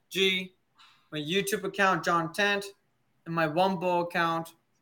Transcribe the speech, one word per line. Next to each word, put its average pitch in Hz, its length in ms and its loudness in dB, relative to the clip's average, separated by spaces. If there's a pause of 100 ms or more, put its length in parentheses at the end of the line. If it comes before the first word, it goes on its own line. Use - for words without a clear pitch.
G. 190 460 -2 (580)
My 156 60 -6
YouTube 190 460 -2
account, 190 400 2
John 165 280 0
Tent. 202 320 0 (640)
And 165 80 -6
my 165 120 2
Rumble 175 560 0
account, 165 480 -2 (320)